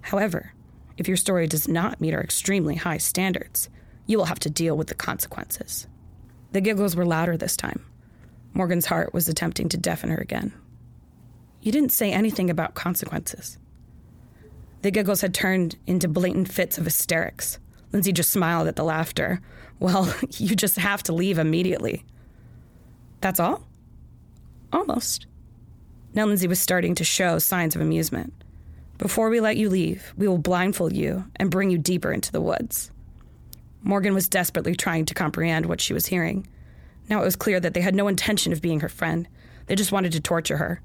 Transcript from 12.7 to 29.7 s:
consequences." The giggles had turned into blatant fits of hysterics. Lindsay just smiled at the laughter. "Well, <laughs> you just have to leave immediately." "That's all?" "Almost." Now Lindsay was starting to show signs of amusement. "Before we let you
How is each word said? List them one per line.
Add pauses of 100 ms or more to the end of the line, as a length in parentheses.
consequences." (1200)
The
giggles
had
turned (100)
into
blatant
fits
of
hysterics. (340)
Lindsay
just
smiled
at
the
laughter. (400)
"Well, (100)
<laughs>
you
just
have
to
leave
immediately." (1160)
"That's
all?" (1040)
"Almost." (880)
Now
Lindsay
was
starting
to
show
signs
of
amusement. (680)
"Before
we
let
you